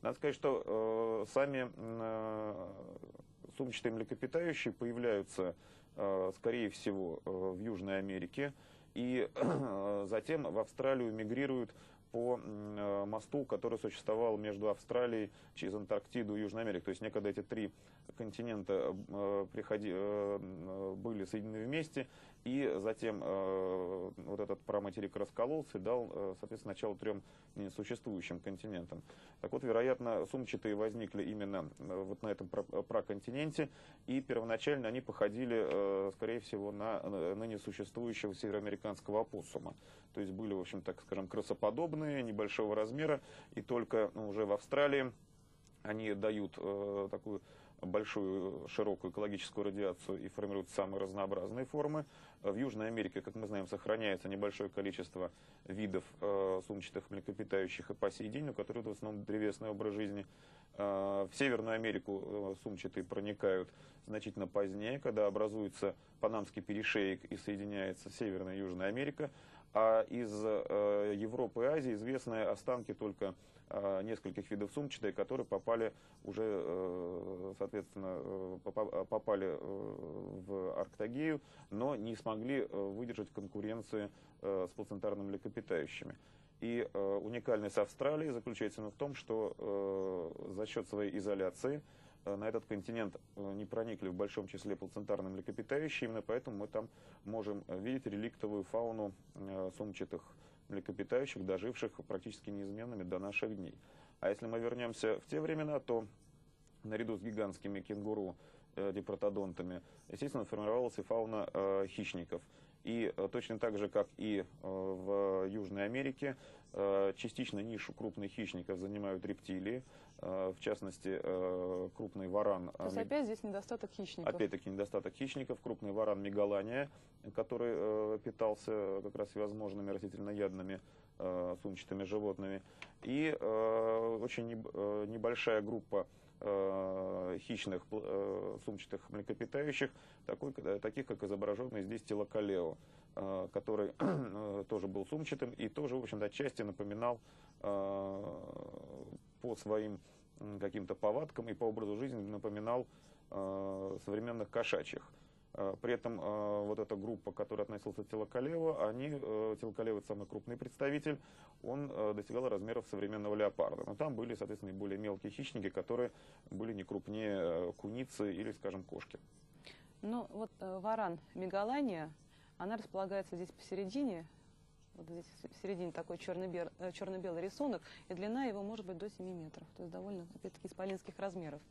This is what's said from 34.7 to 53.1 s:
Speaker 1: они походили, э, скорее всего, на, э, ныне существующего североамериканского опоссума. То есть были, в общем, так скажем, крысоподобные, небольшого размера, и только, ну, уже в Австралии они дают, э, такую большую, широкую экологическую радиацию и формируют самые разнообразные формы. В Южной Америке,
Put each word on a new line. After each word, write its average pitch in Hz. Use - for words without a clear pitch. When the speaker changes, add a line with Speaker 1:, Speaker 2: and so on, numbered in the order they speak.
Speaker 1:
они 123
походили, 117
э, 98
скорее 113
всего, 104
на, 104
э, 95
ныне 110
существующего 104
североамериканского 104
опоссума. 85
То 101
есть 95
были, 104
в 95
общем, 92
так 90
скажем, 95
крысоподобные, 143
небольшого 107
размера, 135
и 110
только, 110
ну, 107
уже 107
в 101
Австралии 139
они 107
дают, 104
э, 101
такую 101
большую, 95
широкую 101
экологическую 104
радиацию 95
и 98
формируют 98
самые 98
разнообразные 98
формы. 147
В 98
Южной 110
Америке, 113